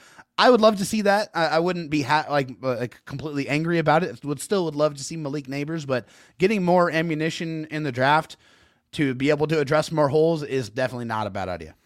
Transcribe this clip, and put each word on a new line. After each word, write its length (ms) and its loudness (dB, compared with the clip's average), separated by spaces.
I 120 6
would 100 6
love 180 6
to 60 -2
see 180 -2
that. 320 2
I, 120 0
I 120 2
wouldn't 320 -2
be 120 0
ha-, 280 0
like, 200 0
uh, 140 -2
like, 280 -8
completely 440 -6
angry 300 0
about 260 2
it. 200 -10
Would 160 -6
still 260 -2
would 100 -6
love 180 2
to 100 -12
see 120 -10
Malik 320 -6
Nabers, 380 -6
but 200 -2
getting 260 2
more 260 4
ammunition 840 -2
in 100 -6
the 100 -2
draft 440 2
to 220 0
be 160 0
able 180 2
to 100 0
address 320 0
more 180 2
holes 360 2
is 260 -4
definitely 360 -4
not 200 -4
a 40 -6
bad 180 -6
idea. 260 -10